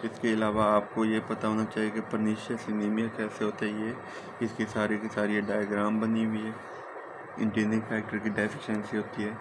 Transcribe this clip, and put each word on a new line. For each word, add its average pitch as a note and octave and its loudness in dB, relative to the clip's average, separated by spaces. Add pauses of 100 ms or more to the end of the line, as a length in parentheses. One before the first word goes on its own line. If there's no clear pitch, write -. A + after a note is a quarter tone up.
इसके A2+ 0
अलावा G#2+ 4
आपको G#2+ 4
ये A2 4 (100)
पता A2 0
होना A2 2
चाहिए A2 0
कि G#2+ -2 (120)
Pernicious G#2+ 0
anemia G#2+ 0
कैसे G#2+ -2
होता G#2 -2
है, G#2 0 (120)
ये A2+ -2 (480)
इसकी A2 0
सारी G#2 2
की G#2+ -4
सारी G#2 2
ये G#2 4
diagram G#2 2
बनी A2+ 2
हुई A2 0
है। A2 -4 (840)
इंटीनिक A2 4
factor A2 -2
की G#2+ 0
deficiency G#2 -2
होती G#2 -2
है G#2+ -2